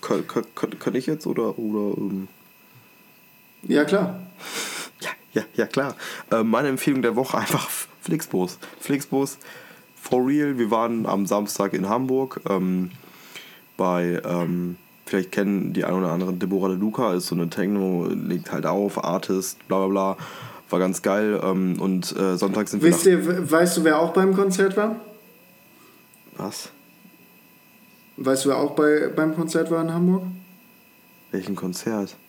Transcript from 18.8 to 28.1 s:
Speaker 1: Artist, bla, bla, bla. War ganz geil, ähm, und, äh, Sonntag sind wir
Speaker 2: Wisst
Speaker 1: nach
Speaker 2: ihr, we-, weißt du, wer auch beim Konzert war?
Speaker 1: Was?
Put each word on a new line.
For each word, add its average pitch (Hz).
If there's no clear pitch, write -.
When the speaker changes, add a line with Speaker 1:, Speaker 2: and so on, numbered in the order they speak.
Speaker 1:
Artist, 95
bla, 95
bla, -
bla. 95
War 92
ganz 92
geil, 104
ähm, 92
und, 92
äh, 92
Sonntag 101
sind 104
wir 170
Speaker 2:
Wisst 170
Speaker 1:
nach 185
Speaker 2:
ihr, 156
we-, 175
weißt 175
du, 160
wer 156
auch 165
beim 190
Konzert 190
war? 220
Speaker 1:
Was? -